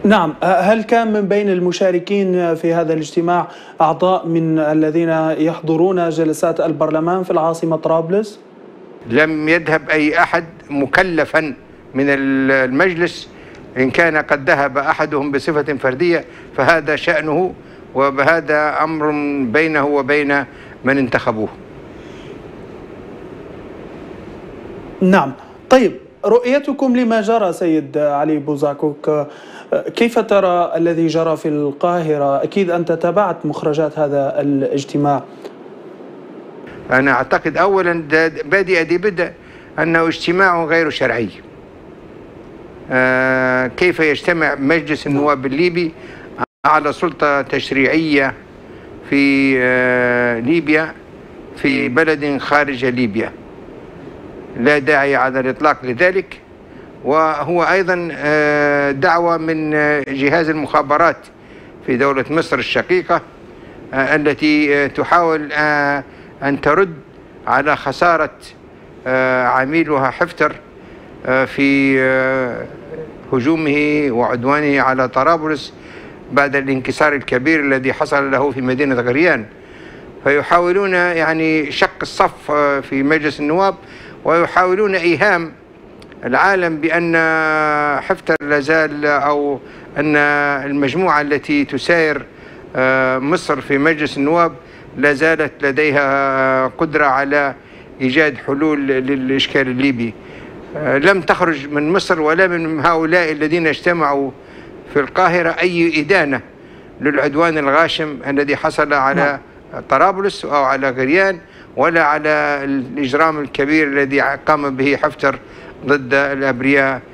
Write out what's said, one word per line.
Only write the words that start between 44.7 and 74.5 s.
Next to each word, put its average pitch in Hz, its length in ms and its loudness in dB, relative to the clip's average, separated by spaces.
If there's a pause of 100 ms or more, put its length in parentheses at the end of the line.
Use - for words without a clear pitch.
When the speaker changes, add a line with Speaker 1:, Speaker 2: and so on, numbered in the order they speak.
Speaker 2:
النواب 143 400 0
الليبي 165 460 0 (760)
على 151 260 2
سلطة 147 500 0
تشريعية 139 920 0 (760)
في، 139 480 2
آه، 123 840 2
ليبيا، 156 540 0 (600)
في 135 320 0
بلد 147 500 0
خارج 139 460 0
ليبيا؟ 113 480 -2 (1300)
لا 147 180 4
داعي 139 380 2
على 131 240 2
الإطلاق 139 440 0
لذلك. 180 560 0 (640)
وهو 156 580 2
أيضا، 175 500 0
آه، 147 800 2
دعوة 170 460 2
من، 156 380 -2
آه، 147 340 2
جهاز 143 400 2
المخابرات 151 680 2 (720)
في 131 100 0
دولة 135 340 0
مصر 151 280 0
الشقيقة، 165 600 0 (760)
آه، 135 220 2
التي، 151 580 2
آه، 143 120 2
تحاول، 156 680 0
آه، 147 520 0 (380)
أن 139 180 -2
ترد 165 340 2 (520)
على 139 300 2
خسارة، 156 540 0 (760)
آه، 127 400 2
عميلها 135 640 2
حفتر، 156 420 0 (720)
آه، 131 180 2
في، 139 560 2
آه، 131 640 0 (680)
هجومه 147 800 0
وعدوانه 131 720 0